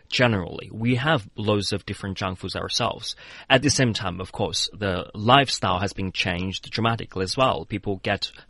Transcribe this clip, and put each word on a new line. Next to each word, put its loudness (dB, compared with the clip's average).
generally. 0
We 0
have 2
loads 0
of -2
different -6
junk -4
foods -8
ourselves. -4
At 8
the 4
same 4
time, -4
of -8
course, -2
the -2
lifestyle 4
has -2
been -4
changed -2
dramatically -2
as -4
well. 2
People -4
get -2